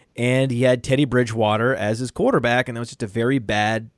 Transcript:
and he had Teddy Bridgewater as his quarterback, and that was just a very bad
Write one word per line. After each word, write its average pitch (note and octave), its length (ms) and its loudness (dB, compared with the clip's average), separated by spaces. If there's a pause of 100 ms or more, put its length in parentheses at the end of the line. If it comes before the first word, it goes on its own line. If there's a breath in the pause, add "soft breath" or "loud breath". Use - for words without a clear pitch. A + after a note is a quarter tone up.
(160 soft breath)
and C3 360 0
he A#2+ 100 -2
had B2+ 220 2
Teddy C3+ 220 2
Bridgewater A2+ 680 0
as G#2+ 240 -2
his B2+ 120 -6
quarterback, B2+ 580 0
and A#2 80 -8
that - 20 -6
was A#2 100 -8
just - 140 -10
a A2 40 -6
very A#2 320 0
bad A2 580 -2